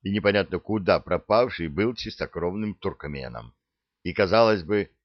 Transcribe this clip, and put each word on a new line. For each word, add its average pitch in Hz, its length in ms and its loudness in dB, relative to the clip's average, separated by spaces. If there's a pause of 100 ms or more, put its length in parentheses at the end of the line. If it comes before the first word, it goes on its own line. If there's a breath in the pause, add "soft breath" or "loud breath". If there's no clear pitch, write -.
и 98 80 -4
непонятно 101 480 2
куда 98 400 2
пропавший, 104 680 0
был 104 280 -2
чистокровным 98 800 -6
туркменом. 64 800 -10 (480)
И 90 100 -6
казалось 107 500 4
бы, 101 280 -2 (120)